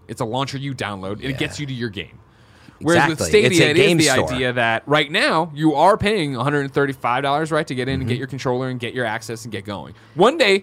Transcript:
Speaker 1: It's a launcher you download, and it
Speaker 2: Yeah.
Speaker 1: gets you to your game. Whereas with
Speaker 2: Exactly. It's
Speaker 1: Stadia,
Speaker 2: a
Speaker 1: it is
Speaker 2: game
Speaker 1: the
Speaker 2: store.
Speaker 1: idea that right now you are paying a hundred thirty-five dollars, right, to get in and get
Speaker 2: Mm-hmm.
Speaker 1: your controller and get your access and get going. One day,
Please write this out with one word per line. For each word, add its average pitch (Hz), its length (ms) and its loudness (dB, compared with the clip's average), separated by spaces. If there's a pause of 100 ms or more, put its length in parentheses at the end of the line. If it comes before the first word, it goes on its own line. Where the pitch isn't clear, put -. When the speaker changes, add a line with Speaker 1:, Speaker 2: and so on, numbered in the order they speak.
Speaker 1:
It's - 140 -8
a 127 40 -4
launcher 131 340 -4
you 139 180 -8
download, 101 380 -6
and 107 100 -10
it 135 60 -4
Speaker 2:
Yeah. 135 80 -6
Speaker 1:
gets 147 200 -6
you 147 80 -8
to 135 60 -8
your 120 160 -6
game. 87 320 -12 (600)
Whereas 147 280 4
with 151 120 -2
Speaker 2:
Exactly. 104 260 4
It's 127 100 2
Speaker 1:
Stadia, 143 100 6
Speaker 2:
a 151 40 2
Speaker 1:
it 151 80 0
is 190 100 6
Speaker 2:
game 175 100 4
Speaker 1:
the 160 60 4
Speaker 2:
store. 131 280 2
Speaker 1:
idea 127 200 -2
that 113 340 0
right 147 240 2
now 180 440 0
you 151 200 2
are 180 240 6
paying 180 380 -2
a 117 80 -2
hundred 143 280 -2
thirty-five 135 520 0
dollars, 147 260 -2
right, 156 160 0
to 143 80 -6
get 123 140 -4
in 139 120 -2
and 127 80 -4
get 120 60 0
Speaker 2:
Mm-hmm. 120 60 -2
Speaker 1:
your 135 80 -6
controller 131 400 -2
and 127 100 -6
get 117 160 -6
your 123 120 -2
access 110 380 -8
and 117 60 -14
get 101 140 -10
going. 92 300 -10 (200)
One 214 240 4
day, 196 240 4